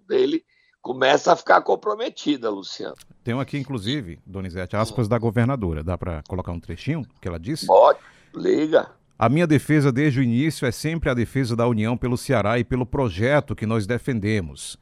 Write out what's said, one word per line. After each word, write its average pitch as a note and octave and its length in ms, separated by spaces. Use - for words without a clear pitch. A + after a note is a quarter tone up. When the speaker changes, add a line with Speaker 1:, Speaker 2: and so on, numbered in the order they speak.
Speaker 1:
dele C#3+ 380
começa C3 500
a E3+ 60
ficar F3+ 240
comprometida, F#3+ 880
Luciano. G2 460
Speaker 2:
Tem A#2 100
um B2+ 60
aqui, C#3 180
inclusive, A#2+ 680
Donizete, F#2 500
aspas A2 320
da A#2 100
governadora. A2+ 640
Dá F2 160
pra E2+ 300
colocar F2+ 240
um F2 80
trechinho C3 480
que - 80
ela E2+ 100
disse? A#2 280
Speaker 1:
Pode, G#2+ 320
liga. C3+ 560
Speaker 2:
"A A#2 120
minha E3 180
defesa D3 460
desde C#3 260
o C#3 40
início C3 440
é A#2+ 40
sempre D#3 380
a C3 40
defesa A#2+ 420
da A#2 100
união A#2 300
pelo B2 220
Ceará A2+ 420
e A#2 60
pelo B2+ 200
projeto A#2+ 720
que - 100
nós G#2+ 220
defendemos. G#2 960